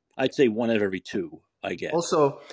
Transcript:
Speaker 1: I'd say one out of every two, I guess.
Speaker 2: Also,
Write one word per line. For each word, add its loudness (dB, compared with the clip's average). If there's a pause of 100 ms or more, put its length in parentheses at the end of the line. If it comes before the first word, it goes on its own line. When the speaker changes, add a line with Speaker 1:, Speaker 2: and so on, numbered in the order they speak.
(180)
Speaker 1:
I'd 0
say 4
one 0
out 2
of 2
every -2
two, -8 (220)
I -4
guess. -6
Speaker 2:
Also, 2 (120)